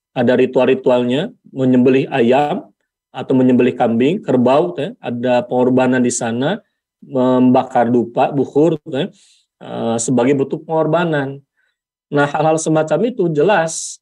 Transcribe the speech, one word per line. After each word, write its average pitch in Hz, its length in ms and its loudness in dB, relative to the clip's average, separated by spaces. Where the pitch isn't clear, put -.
ada 123 240 0
ritual-ritualnya, 127 960 0
menyembelih 131 640 2
ayam, 139 560 0
atau 135 240 -6
menyembelih 127 400 4
kambing, 120 480 0
kerbau, 131 520 2
ya, 185 240 -8
ada 123 440 -2
pengorbanan 127 560 0
di 123 120 0
sana, 131 520 -4
membakar 127 880 2
dupa, 123 400 0
bukhur, 147 560 0
ya, 160 240 -6
eh, 117 400 -6
sebagai 127 320 0
bentuk 135 320 -4
pengorbanan. 156 800 -2
Nah, 143 160 0
hal-hal 160 320 0
semacam 156 480 0
itu 175 240 -4
jelas 165 680 -2